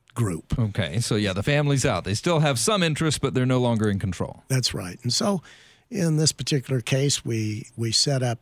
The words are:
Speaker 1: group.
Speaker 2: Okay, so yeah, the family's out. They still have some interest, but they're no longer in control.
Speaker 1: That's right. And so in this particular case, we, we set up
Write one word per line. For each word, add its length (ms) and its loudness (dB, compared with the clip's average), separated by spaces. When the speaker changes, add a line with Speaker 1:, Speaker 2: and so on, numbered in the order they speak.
Speaker 1:
group. 440 -2
Speaker 2:
Okay, 420 -2
so 160 0
yeah, 180 0
the 80 -2
family's 420 2
out. 200 0
They 100 -2
still 260 0
have 180 2
some 240 2
interest, 380 0
but 140 -2
they're 100 2
no 160 2
longer 300 2
in 80 0
control. 500 -6
Speaker 1:
That's 240 0
right. 300 -8
And 100 -2
so 300 0
in 260 0
this 160 2
particular 480 -2
case, 420 0
we, 440 -4
we 160 -2
set 300 2
up 200 0